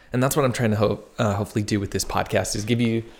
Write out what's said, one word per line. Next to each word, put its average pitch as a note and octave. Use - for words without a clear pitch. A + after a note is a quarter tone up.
And B2
that's C3+
what C#3+
I'm B2
trying A#2
to G#2
ho-, G#2+
uh, A2
hopefully G#2
do G#2
with G2
this -
podcast, G2
is G#2
give A#2
you, A2+